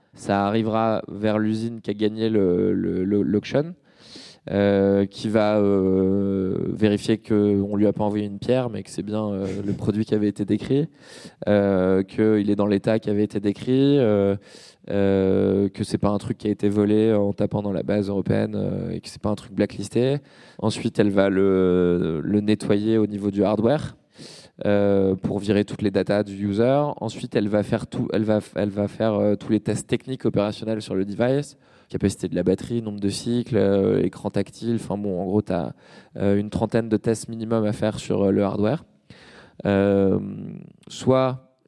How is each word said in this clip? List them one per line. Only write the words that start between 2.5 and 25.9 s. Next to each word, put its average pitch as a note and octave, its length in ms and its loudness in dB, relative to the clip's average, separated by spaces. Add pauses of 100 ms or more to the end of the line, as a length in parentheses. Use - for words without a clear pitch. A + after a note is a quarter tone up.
le, F#2 300 -2
le, G2+ 200 2
l'auction, C#3 500 -2 (800)
euh, G2 560 4
qui - 200 -8
va, G#2+ 300 2
euh, F#2+ 1120 2
vérifier G#2+ 460 0
qu'on G#2 580 0
lui G#2 120 4
a G2 60 2
pas G#2+ 100 -4
envoyé G#2 220 -2
une G2+ 120 -10
pierre, B2 320 -2
mais G#2 140 -8
que - 80 -20
c'est - 100 -8
bien, G#2+ 280 -4
euh, G2 180 -4 (180)
le G2+ 80 -2
produit G#2+ 320 -2
qui - 80 -4
avait G#2 140 2
été G2+ 180 -4
décrit, C3 420 0 (600)
euh, G2 560 2
qu'il G#2+ 480 2
est G#2 40 0
dans G2+ 120 0
l'état G#2+ 320 0
qui - 100 -6
avait G#2 140 0
été G#2 160 -4
décrit, C3 580 2
euh, G2+ 380 2 (560)
euh, G2 800 2
que - 140 -6
c'est - 140 -2
pas G2+ 120 0
un G2+ 100 0
truc - 180 -6
qui A2 100 -6
a G#2 40 2
été G2+ 180 0
volé G#2+ 440 2
en G2+ 200 0
tapant G#2 300 -2
dans G2+ 80 -4
la F#2 120 -4
base G2+ 260 -2
européenne, G#2+ 460 -2
euh, F#2+ 360 -4
et F2 80 -8
que - 100 -16
c'est - 120 -18
pas G#2 80 -2
un G#2+ 60 -2
truc - 180 -12
blacklisté. G#2 640 -2 (420)
Ensuite, - 400 -2
elle G#2 100 4
va G2 200 4
le, F2+ 960 2
le G#2 180 2
nettoyer G#2+ 580 0
au G#2+ 80 2
niveau G2+ 240 -4
du G2+ 120 2
hardware, G#2+ 520 0 (720)
euh, G2+ 480 2
pour G2 240 -2
virer G2+ 260 2
toutes - 160 -10
les G#2 80 0
datas G2+ 340 0